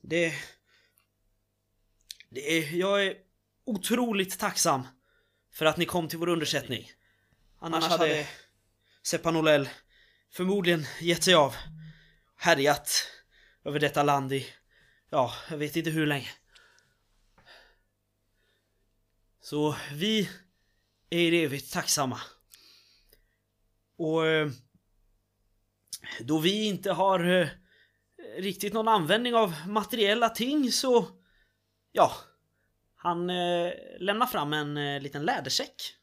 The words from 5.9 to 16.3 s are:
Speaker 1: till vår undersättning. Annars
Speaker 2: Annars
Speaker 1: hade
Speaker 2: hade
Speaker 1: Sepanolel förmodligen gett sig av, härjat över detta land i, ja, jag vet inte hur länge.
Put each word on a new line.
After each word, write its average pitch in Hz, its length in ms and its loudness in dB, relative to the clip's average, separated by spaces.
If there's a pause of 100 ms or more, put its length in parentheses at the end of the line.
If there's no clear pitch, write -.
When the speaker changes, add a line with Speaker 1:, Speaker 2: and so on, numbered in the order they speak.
Speaker 1:
till 165 120 -8
vår 170 100 -2
undersättning. 147 640 -4 (680)
Annars 165 240 -2
Speaker 2:
Annars 170 160 2
Speaker 1:
hade 165 120 4
Speaker 2:
hade 151 160 -2 (760)
Speaker 1:
Sepanolel 156 680 2 (600)
förmodligen 180 540 0 (160)
gett 170 220 0
sig 185 100 4
av, 139 220 6 (800)
härjat 143 560 2 (720)
över 147 140 -2
detta 147 240 2
land 139 300 2
i, 127 140 -4 (640)
ja, 127 240 0 (160)
jag 160 80 -8
vet 147 180 -4
inte 165 140 0
hur 156 180 0
länge. 143 220 -2 (3000)